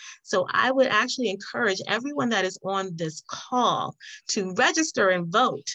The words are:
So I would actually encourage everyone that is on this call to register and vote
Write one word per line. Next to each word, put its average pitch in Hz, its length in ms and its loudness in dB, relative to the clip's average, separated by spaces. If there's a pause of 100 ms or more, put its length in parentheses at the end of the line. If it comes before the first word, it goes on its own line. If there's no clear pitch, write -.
(240)
So - 260 0
I 233 220 2
would 262 160 4
actually 233 420 0
encourage 202 560 -2
everyone 254 440 -2
that 196 160 2
is 185 180 -4
on 190 320 -4
this 160 320 -6
call 196 680 -2 (320)
to 190 240 -2
register 269 560 2
and 180 180 0
vote 214 480 0